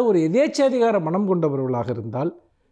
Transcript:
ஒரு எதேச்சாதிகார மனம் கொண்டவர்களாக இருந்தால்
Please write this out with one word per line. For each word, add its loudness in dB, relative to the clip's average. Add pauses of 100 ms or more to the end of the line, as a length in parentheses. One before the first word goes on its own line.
ஒரு 4
எதேச்சாதிகார 2
மனம் -2
கொண்டவர்களாக -2
இருந்தால் -6 (400)